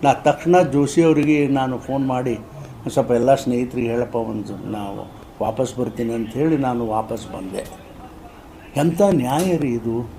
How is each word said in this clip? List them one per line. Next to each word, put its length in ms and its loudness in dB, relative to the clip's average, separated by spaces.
ನಾ 100 6
ತಕ್ಷಣ 480 4
ಜೋಶಿ 420 2
ಅವರಿಗೆ 440 4
ನಾನು 300 0
ಫೋನ್ 300 -4
ಮಾಡಿ, 260 -2
"ಒಂದ್ 580 -12
ಸ್ವಲ್ಪ 200 2
ಎಲ್ಲ 240 6
ಸ್ನೇಹಿತರಿಗೆ 520 -2
ಹೇಳಪ್ಪ, 280 -2
ಒಂದು 560 -6
ನಾವು 400 -8
ವಾಪಸ್ 320 -2
ಬರ್ತೀನಿ" 360 -4
ಅಂಥೇಳಿ 440 0
ನಾನು 300 0
ವಾಪಸ್ 400 -4
ಬಂದೆ. 600 -10
ಎಂಥ 240 2
ನ್ಯಾಯ 560 2
ರೀ 100 0
ಇದು? 520 -4